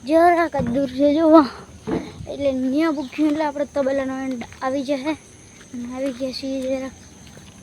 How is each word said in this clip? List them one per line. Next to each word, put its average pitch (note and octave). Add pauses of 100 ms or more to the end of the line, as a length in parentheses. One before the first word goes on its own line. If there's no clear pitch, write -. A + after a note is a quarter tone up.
જરાક E4
જ C4+
દૂર B3
છે C#4+
જો, D#4 (840)
એટલે C#4
ન્યા C4
પૂગ્યું D4+
એટલે D#4
આપણે C#4
તબેલાનો C4+
એન્ડ B3+ (180)
આવી C4
જશે. C#4 (640)
અને A#3+
આવી C4+
ગયા C4
છીએ C4+
જરાક C4 (720)